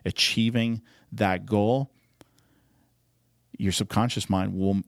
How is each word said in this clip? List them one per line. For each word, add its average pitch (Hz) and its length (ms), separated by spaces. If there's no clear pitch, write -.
achieving 117 760
that 95 320
goal, 107 460
your 98 140
subconscious 113 580
mind 95 240
will 98 340